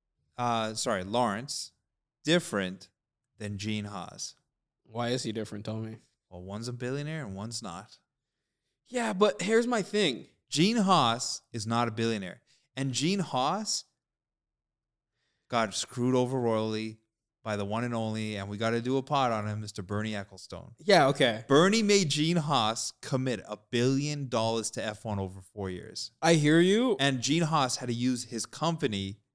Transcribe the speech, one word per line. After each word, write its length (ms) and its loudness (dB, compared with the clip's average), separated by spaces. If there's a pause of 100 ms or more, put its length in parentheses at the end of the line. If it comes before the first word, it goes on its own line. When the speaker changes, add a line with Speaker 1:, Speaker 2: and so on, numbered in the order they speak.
(380)
Speaker 1:
uh, 360 0
sorry, 300 -2
Lawrence 680 -2 (520)
different 640 0 (500)
than 200 -8
Gene 280 -2
Haas?" 480 -12 (500)
Speaker 2:
Why 240 -4
is 140 0
he 100 -4
different? 320 -6
Tell 120 -6
me. 200 -8 (320)
Speaker 1:
Well, 140 -16
one's 260 -10
a 40 -8
billionaire 520 -6
and 100 -10
one's 280 -10
not. 360 -12 (920)
Speaker 2:
Yeah, 240 -4
but 300 4
here's 240 4
my 160 0
thing. 440 0 (220)
Speaker 1:
Gene 300 4
Haas 640 2 (100)
is 140 -6
not 200 2
a 60 -2
billionaire. 480 -2 (360)
And 160 -2
Gene 280 0
Haas 640 -2 (1600)
got 260 0
screwed 400 -2
over 260 2
royally 580 0 (440)
by 140 -4
the 80 -2
one 200 -2
and 100 -4
only, 420 -2
and 120 -6
we 100 -6
gotta 240 0
do 160 0
a 40 -2
pod 300 0
on 140 -2
him, 160 -4
Mister 200 -10
Bernie 300 -4
Ecclestone. 640 -12
Speaker 2:
Yeah, 300 6
okay. 400 2
Speaker 1:
Bernie 340 6
made 280 4
Gene 260 2
Haas 640 0
commit 480 -2
a 80 -8 (140)
billion 580 0
dollars 440 0
to 120 -6
F 200 -6
one 140 -2
over 220 -6 (140)
four 160 -6
years. 400 -10 (100)
Speaker 2:
I 140 6
hear 260 6
you. 400 4
Speaker 1:
And 220 2
Gene 200 2
Haas 340 2
had 120 -6
to 60 0
use 300 0
his 200 -6
company 720 -2 (160)